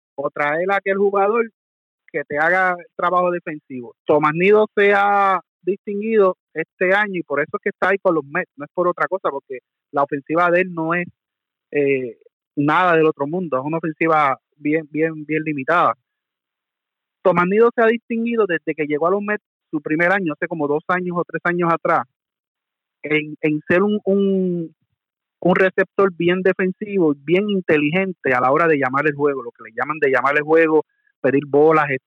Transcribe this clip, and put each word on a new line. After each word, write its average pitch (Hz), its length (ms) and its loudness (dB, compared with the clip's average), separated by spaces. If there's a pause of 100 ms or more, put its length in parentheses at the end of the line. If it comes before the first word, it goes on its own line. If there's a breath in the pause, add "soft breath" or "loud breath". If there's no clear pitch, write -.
(160)
o 143 140 -6
traer 156 420 -2
a 196 60 2
aquel 196 200 -2
jugador 202 540 0 (600)
que 147 120 -6
te 147 140 -8
haga 180 400 2
el 165 80 -18 (100)
trabajo 180 360 0
defensivo. 151 640 -10 (100)
Tomás 151 300 2
Nido 208 400 4
se 202 180 4
ha 202 480 2 (220)
distinguido 202 760 0 (160)
este 180 400 -2
año 202 220 0
y 170 80 -4
por 143 160 -4
eso 156 140 -4
es 208 100 -8
que 208 60 -4
está 190 200 -2
ahí 196 80 0
con 185 160 0
los 156 120 -2
Mets, 160 320 -8
no 143 80 -12
es - 100 -20
por 175 120 0
otra 165 200 -2
cosa, 190 240 -4
porque 139 280 -12 (320)
la 143 120 0
ofensiva 160 480 0
de 175 100 2
él 185 120 -6
no 165 200 -4
es, 175 140 -4 (640)
eh, 135 480 -2 (360)
nada 165 400 2
del 160 120 4
otro 143 180 -2
mundo, 156 320 -4
es 131 80 -4
una 160 120 -4
ofensiva 156 600 0 (160)
bien, 151 360 -2
bien, 156 340 -4
bien 156 180 -4
limitada. 151 520 0 (1300)
Tomás 175 240 2
Nido 220 260 4
se 247 80 0
ha 226 60 4
distinguido 226 580 -2
desde 160 300 -4
que 151 100 -4
llegó 147 220 -2
a 185 40 2
los 202 100 0
Mets 208 220 -6 (280)
su 151 100 -4
primer 170 300 0
año, 190 220 -2
hace 170 140 -8
como 160 200 -4
dos 147 220 -2
años 180 280 -2
o 165 60 -2
tres - 220 -8
años 175 280 0
atrás, 143 320 -2 (960)
en, 151 400 -4
en 151 260 0
ser 175 140 2
un, 208 220 0
un, 190 720 0 (640)
un 180 160 2
receptor 190 580 2
bien 175 280 0
defensivo, 190 760 0
bien 175 320 0
inteligente 175 840 0
a 123 80 0
la 127 100 2
hora 165 160 2
de 156 100 2
llamar 139 300 -2
el 147 80 -2
juego, 143 260 -2
lo 120 100 -14
que - 120 -20
le 110 80 -20
llaman 135 280 -6
de 143 120 0
llamar 131 240 0
el 151 80 0
juego, 156 400 4 (380)
pedir 139 260 0
bolas, 151 380 4 (200)